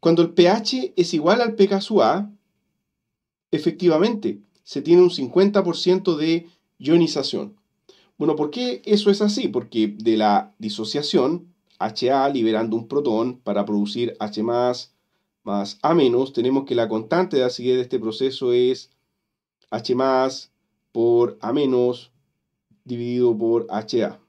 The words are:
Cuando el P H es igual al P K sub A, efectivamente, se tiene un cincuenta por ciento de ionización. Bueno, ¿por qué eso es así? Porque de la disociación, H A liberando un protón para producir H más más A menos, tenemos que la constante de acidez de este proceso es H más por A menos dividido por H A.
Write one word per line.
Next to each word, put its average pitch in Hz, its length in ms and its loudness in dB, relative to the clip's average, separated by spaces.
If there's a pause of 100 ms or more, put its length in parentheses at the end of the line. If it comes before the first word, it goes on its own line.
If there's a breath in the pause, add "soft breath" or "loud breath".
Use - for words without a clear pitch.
Cuando 165 200 4
el 170 140 2
P 180 160 6
H 226 460 -2
es 175 180 0
igual 175 260 2
al 226 140 -2
P 196 120 4
K 196 140 -2
sub 196 220 0
A, 123 280 0 (1200)
efectivamente, 175 920 0 (220)
se - 180 -8
tiene 170 180 6
un 180 100 8
cincuenta 180 540 0
por 170 140 -4
ciento 180 400 0
de 165 280 -2 (320 loud breath)
ionización. 151 800 0 (600 soft breath)
Bueno, 156 200 0
¿por 151 140 -2
qué 247 340 -6
eso 208 260 2
es 202 120 2
así? 208 260 -2
Porque 113 400 -2
de 110 300 -2
la 104 400 0
disociación, 147 960 -4 (240)
H 117 320 -2
A 135 180 2
liberando 113 480 -2
un 113 100 -6
protón 127 520 -2
para 101 260 -4
producir 104 560 -4
H 107 220 -6
más 123 500 -2 (500)
más 101 380 -6
A 156 140 2
menos, 135 400 2
tenemos 131 320 0
que 127 80 -4
la 117 120 0
constante 143 520 -2
de 127 60 2
acidez 127 320 -2
de 127 40 0
este 123 180 -4
proceso 123 540 -4
es 123 380 0 (800)
H 120 240 -4
más 131 580 -2 (400)
por 120 480 2
A 117 140 -6
menos 123 580 0 (720)
dividido 120 540 0
por 113 320 0
H 107 340 -2
A. - 240 -8